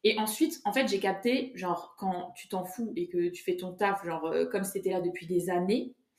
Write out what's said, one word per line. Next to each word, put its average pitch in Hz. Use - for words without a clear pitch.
Et 220
ensuite, 220
en 202
fait, 262
j'ai 196
capté, 202
genre, 180
quand 180
tu -
t'en 185
fous 226
et 175
que 175
tu 175
fais 180
ton 180
taf, 196
genre, 160
euh, 165
comme 190
si -
t'étais 190
là 180
depuis 175
des 175
années, 185